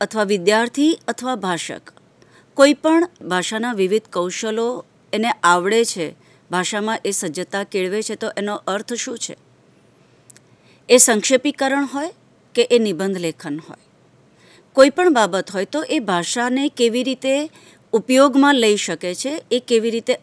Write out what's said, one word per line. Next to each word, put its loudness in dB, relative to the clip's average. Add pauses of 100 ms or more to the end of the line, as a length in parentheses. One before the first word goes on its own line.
અથવા -2
વિદ્યાર્થી 0
અથવા -6
ભાષક -8 (600)
કોઈ 6
પણ 0 (120)
ભાષાના -4
વિવિધ 0 (100)
કૌશલો -4 (280)
એને -2
આવડે 2
છે, -8 (360)
ભાષામાં -4
એ -4
સજ્જતા -6
કેળવે -4
છે, -8
તો -8
એનો -6
અર્થ -8
શું -10
છે? -12 (1500)
એ 8
સંક્ષેપીકરણ 2
હોય -8 (420)
કે 2
એ 6
નિબંધ -2
લેખન -6 (100)
હોય, -20 (920)
કોઈ 8
પણ 2
બાબત 0
હોય -4
તો -6
એ -2
ભાષાને -2
કેવી 0
રીતે -2 (440)
ઉપયોગમાં 4
લઈ 4
શકે -6
છે, -8
એ 0
કેવી 0
રીતે -2